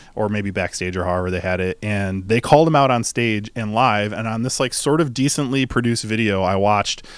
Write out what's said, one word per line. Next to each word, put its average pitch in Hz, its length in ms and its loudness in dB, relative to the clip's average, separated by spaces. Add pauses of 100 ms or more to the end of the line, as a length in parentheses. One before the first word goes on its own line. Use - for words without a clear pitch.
(140)
or 107 160 -2
maybe 104 220 -4
backstage 90 440 -4
or 90 100 -2
however 90 260 0
they 90 80 -2
had 90 200 -2
it. 92 220 -4
And 98 460 -4
they 113 120 2
called 151 280 6
him 160 80 4
out 139 160 4
on 120 120 2
stage 110 520 -2
and 107 180 -4
live. 107 400 2
And 110 140 -6
on 113 160 -4
this, 127 160 -2
like, 131 160 -2
sort 151 260 2
of 143 100 -2
decently 135 540 0
produced 120 380 0
video, 107 400 0
I 92 120 2
watched 101 460 2 (160)